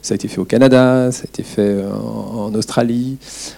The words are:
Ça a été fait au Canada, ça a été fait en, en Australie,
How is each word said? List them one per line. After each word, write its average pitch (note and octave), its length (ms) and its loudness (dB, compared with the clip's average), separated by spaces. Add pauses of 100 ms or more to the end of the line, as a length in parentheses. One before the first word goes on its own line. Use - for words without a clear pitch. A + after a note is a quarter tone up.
Ça - 140 -4
a - 20 0
été - 120 -6
fait - 100 -8
au F#2 80 -2
Canada, B2+ 680 6
ça - 100 -10
a - 40 -8
été - 160 -10
fait G2+ 420 0
en, G#2 640 -6
en G#2+ 80 -4
Australie, A#2+ 640 -2 (400)